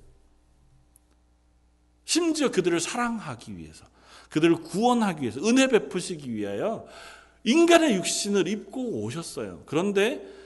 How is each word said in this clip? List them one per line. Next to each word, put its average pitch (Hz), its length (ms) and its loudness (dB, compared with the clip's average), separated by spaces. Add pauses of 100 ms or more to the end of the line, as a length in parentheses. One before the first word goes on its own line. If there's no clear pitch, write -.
(2000)
심지어 311 460 0
그들을 170 280 0
사랑하기 170 800 -6
위해서, 78 300 -18 (420)
그들을 165 360 4
구원하기 208 580 0
위해서, 127 180 -4
은혜 247 260 4
베푸시기 175 640 -2
위하여 110 560 -4 (580)
인간의 320 500 6
육신을 190 540 0
입고 214 520 -6
오셨어요. 110 640 -8
그런데 196 800 -2